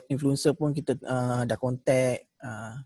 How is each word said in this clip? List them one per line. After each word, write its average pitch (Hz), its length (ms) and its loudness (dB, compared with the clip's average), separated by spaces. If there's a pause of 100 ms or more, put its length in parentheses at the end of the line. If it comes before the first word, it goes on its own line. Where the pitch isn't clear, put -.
influencer 139 480 2
pun 147 160 0
kita, 135 320 -2
ah, 123 400 0
dah 113 120 0
contact, 127 840 0
ah, 113 440 -12